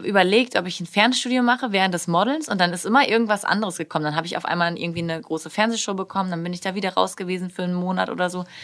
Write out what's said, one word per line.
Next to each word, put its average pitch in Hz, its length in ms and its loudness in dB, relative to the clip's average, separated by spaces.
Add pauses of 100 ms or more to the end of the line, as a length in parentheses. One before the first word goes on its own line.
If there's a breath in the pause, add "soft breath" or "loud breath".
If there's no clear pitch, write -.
überlegt, 202 520 4
ob 180 100 0
ich 175 140 -8
ein 170 60 -8
Fernstudium 247 580 2
mache 247 280 2
während 190 200 2
des 175 140 -2
Modelns 220 420 2
und 202 120 0
dann 175 120 2
ist 156 140 -4
immer 240 220 4
irgendwas 214 360 2
anderes 202 320 -2
gekommen. 156 280 -4
Dann 151 100 -2
hab 160 120 0
ich 170 100 -4
auf - 80 -6
einmal 170 340 0
irgendwie 170 240 -4
eine 165 180 -4
große 160 300 -6
Fernsehshow 220 440 0
bekommen, 190 360 -4
dann 170 140 -2
bin 180 80 -4
ich 175 80 -8
da 190 160 -4
wieder 196 180 -2
raus 190 220 2
gewesen 180 340 -4
für 180 140 -6
einen 180 100 0
Monat 185 360 0
oder 175 200 0
so. 180 140 -6 (200 loud breath)